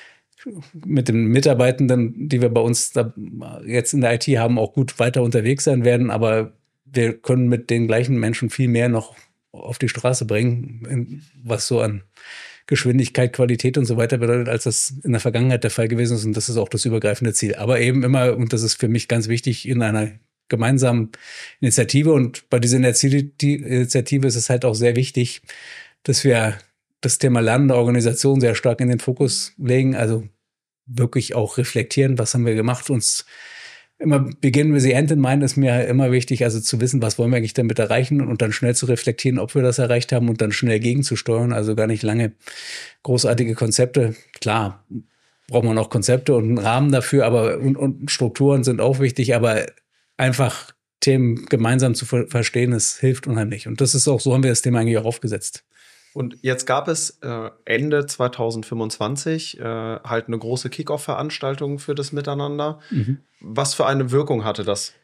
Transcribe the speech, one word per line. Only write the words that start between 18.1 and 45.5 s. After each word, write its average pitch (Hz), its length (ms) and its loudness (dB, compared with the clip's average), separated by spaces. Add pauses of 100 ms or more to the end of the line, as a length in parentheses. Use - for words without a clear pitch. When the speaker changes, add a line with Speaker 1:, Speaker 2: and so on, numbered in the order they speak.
Speaker 1:
und 117 160 -2
das 113 100 0
ist 113 120 0
für 117 140 -2
mich 113 200 0
ganz 113 200 0
wichtig, 117 380 -2
in 127 140 -2
einer 107 300 -2 (380)
gemeinsamen 120 640 2 (480)
Initiative. 135 520 4
Und 127 380 0
bei 123 80 2
dieser 120 180 2
Initiative, 135 480 2
die 143 300 -2
Initiative 127 720 0
ist 120 100 0
es 117 140 -2
halt 123 140 0
auch 117 100 2
sehr 120 220 2
wichtig, 127 460 -2 (600)
dass - 220 0
wir 113 340 4 (420)
das - 180 0
Thema 120 220 4
lernende 127 360 4
Organisation 123 640 2
sehr 117 140 4
stark 120 260 0
in 127 80 2
den 123 100 2
Fokus - 580 -2
legen, 131 380 0
also 113 320 -2 (600)
wirklich 120 480 -2
auch 110 240 -4
reflektieren, 127 600 0
was 113 160 -2
haben 120 120 2
wir 113 80 2
gemacht, 117 360 -2
uns - 340 -2 (760)
immer 147 200 4 (200)
begin 147 320 4
with 139 120 4
the 131 80 4
end 143 180 2
in 151 100 2
mind 135 220 2
ist 131 140 0
mir 127 300 2
immer 127 260 2
wichtig, 123 320 0
also 113 160 0
zu 110 200 -2
wissen, 123 220 0
was 110 160 -2
wollen 120 120 2
wir 127 60 2
eigentlich 113 160 -2
damit 117 260 0
erreichen 123 420 0
und 120 200 -2
dann 110 120 0
schnell 123 220 0
zu 123 120 -4
reflektieren, 123 520 0
ob 107 160 -4
wir 139 80 2
das 123 160 2
erreicht 120 340 0
haben 120 160 2
und 110 120 0
dann 107 120 0
schnell 110 280 0
gegenzusteuern, 120 720 0
also 107 220 -2
gar 110 140 0
nicht 110 140 -2
lange 110 300 0 (720)
großartige 120 520 2
Konzepte. 120 600 0 (260)
Klar, 104 460 -2 (640)
braucht 117 160 0